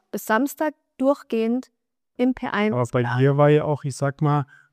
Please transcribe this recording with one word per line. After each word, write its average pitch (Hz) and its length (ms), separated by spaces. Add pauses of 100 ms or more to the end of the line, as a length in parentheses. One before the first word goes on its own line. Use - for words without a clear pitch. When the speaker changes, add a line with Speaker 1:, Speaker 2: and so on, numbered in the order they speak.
(120)
Speaker 1:
bis - 140
Samstag 285 480 (240)
durchgehend 254 760 (460)
im 254 160
P - 140
eins. 208 260
Speaker 2:
Aber 123 180
bei 127 120 (160)
dir 139 180
war 147 120
ja 151 140
auch, 151 200
ich 139 120
sag 139 260
mal, 147 240 (280)